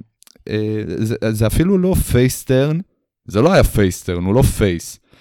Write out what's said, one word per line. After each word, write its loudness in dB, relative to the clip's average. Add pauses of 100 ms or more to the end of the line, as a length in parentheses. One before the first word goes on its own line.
(500)
אה, -4 (160)
זה, -4 (160)
זה 0
אפילו 0
לא 0 (160)
פייסטרן, 0 (460)
זה 0
לא 4
היה 6
פייסטרן, 0
הוא 2
לא 4
פייס. 0 (220)